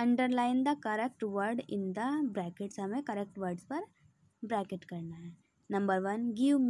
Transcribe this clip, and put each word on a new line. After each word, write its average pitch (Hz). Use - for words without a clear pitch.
underline 247
the 294
correct 220
word 220
in 190
the 240
brackets। 190
हमें 208
करेक्ट 202
वर्ड्स 180
पर 349
ब्रैकेट 202
करना 165
है। 170
नंबर 196
वन, 220
give 269